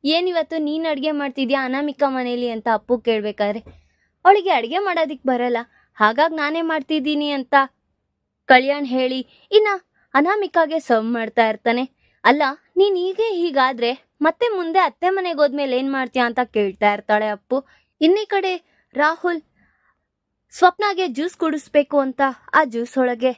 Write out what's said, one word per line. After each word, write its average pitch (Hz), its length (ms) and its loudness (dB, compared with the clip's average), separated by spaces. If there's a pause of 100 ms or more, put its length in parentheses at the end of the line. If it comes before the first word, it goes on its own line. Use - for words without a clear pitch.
"ಏನಿವತ್ತು 330 540 -2
ನೀನ್ 311 280 -4
ಅಡ್ಗೆ 302 260 -4
ಮಾಡ್ತಿದ್ಯಾ 269 520 -4
ಅನಾಮಿಕಾ 277 440 -2
ಮನೆಯಲ್ಲಿ?" 247 420 -4
ಅಂತ 226 220 -6
ಅಪ್ಪು 220 260 0
ಕೇಳ್ಬೇಕಾದ್ರೆ, 208 640 -2 (640)
"ಅವಳಿಗೆ 381 260 6
ಅಡ್ಗೆ 254 280 0
ಮಾಡೋದಿಕ್ 330 480 -4
ಬರಲ್ಲ, 247 340 0 (380)
ಹಾಗಾಗಿ 269 380 2
ನಾನೇ 311 260 -2
ಮಾಡ್ತಿದ್ದೀನಿ" 302 680 -2
ಅಂತ 269 240 -4 (960)
ಕಲ್ಯಾಣ್ 269 380 4
ಹೇಳಿ 254 340 -2 (320)
ಇನ್ನ 415 160 6 (460)
ಅನಾಮಿಕಾಗೆ 330 640 0
ಸರ್ವ್ 226 280 0
ಮಾಡ್ತಾ 226 420 0
ಇರ್ತಾನೆ. 233 340 -2 (420)
"ಅಲ್ಲ, 277 180 4 (340)
ನೀನ್ 392 200 4
ಹೀಗೆ 370 360 -2
ಹೀಗಾದ್ರೆ 262 580 0 (320)
ಮತ್ತೆ 330 260 0
ಮುಂದೆ 370 320 0
ಅತ್ತೆ 349 300 0
ಮನೆಗೆ 359 280 -4
ಹೋದ್ಮೇಲೆ 277 380 0
ಏನ್ 269 160 -2
ಮಾಡ್ತೀಯಾ?" 262 340 -2
ಅಂತ 233 140 -2 (100)
ಕೇಳ್ತಾ 208 420 0
ಇರ್ತಾಳೆ 214 360 -2
ಅಪ್ಪು. 214 300 -4 (420)
ಇನ್ನೀ 370 240 4
ಕಡೆ 381 280 -2 (420)
ರಾಹುಲ್ 320 460 -2 (1120)
ಸ್ವಪ್ನಾಗೆ 370 560 0
ಜ್ಯೂಸ್ 285 280 -6
ಕುಡಿಸ್ಬೇಕು 294 640 -2
ಅಂತ 269 240 -2 (320)
ಆ 311 100 4
ಜ್ಯೂಸ್ 233 340 -6
ಒಳಗೆ 247 400 0